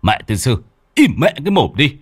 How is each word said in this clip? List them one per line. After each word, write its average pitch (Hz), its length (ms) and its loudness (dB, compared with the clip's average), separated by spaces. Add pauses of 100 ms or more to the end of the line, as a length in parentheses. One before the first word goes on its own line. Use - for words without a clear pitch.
Mẹ 104 240 0
tiên 107 120 -4
sư, 117 240 -2 (320)
im 277 220 4
mẹ 208 180 0 (100)
cái 185 60 -4
mồm 185 260 0
đi. 147 260 0